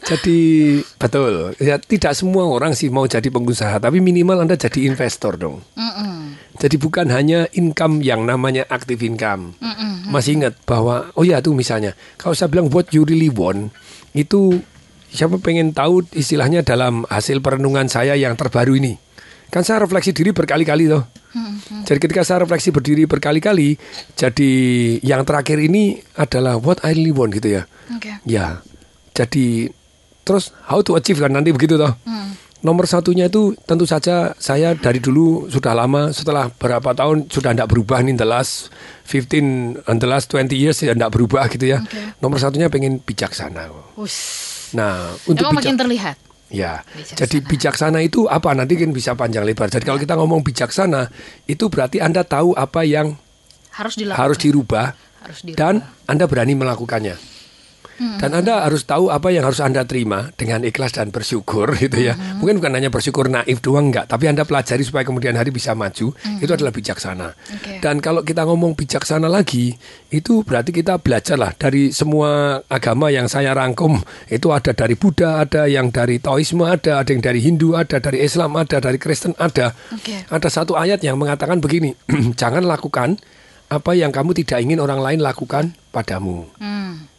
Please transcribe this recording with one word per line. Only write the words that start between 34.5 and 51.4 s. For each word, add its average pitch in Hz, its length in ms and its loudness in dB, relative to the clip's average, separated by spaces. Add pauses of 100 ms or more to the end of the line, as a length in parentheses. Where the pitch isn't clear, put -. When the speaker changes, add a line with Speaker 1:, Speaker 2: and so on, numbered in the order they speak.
Speaker 1:
dari 135 240 0
dulu 147 500 2
sudah 131 240 -2
lama, 135 380 2
setelah 143 400 -2
berapa 123 420 -2
tahun 147 380 0
sudah 131 240 0
ndak 113 160 0
berubah 117 320 0
nih, 127 160 2
the 117 80 2
last - 480 -2 (320)
fifteen 143 400 0 (400)
and 113 120 0
the 120 120 0
last 135 180 0
twenty 135 300 0
years 147 240 2
ya 143 100 0
ndak 117 200 0
berubah 120 360 2
gitu 127 220 0
ya. 135 100 4
Speaker 2:
Oke. 214 400 -10
Speaker 1:
Nomor 139 180 0
satunya 139 300 0
pengen 135 320 0
bijaksana. 82 720 -8 (260)
Speaker 2:
Us. 214 220 -10 (540)
Speaker 1:
Nah, 104 260 -2 (260)
untuk - 220 0
Speaker 2:
Emang 294 160 2
makin 262 160 0
Speaker 1:
bijak- 240 80 0
Speaker 2:
terlihat? 196 300 -2 (320)
Speaker 1:
Ya. 87 400 -6
Speaker 2:
Bijaksana. 151 320 -16
Speaker 1:
Jadi 143 240 0
bijaksana 156 580 0
itu 165 240 0
apa? 156 260 2
Nanti 131 240 0
kan 165 140 0
bisa 127 240 -2
panjang 117 300 -2
lebar. 110 240 0
Jadi 98 160 -2
kalau 139 140 0
Speaker 2:
Ya. 143 60 -2
Speaker 1:
kita 147 120 -2
ngomong 160 260 2
bijaksana, 135 680 -2 (360)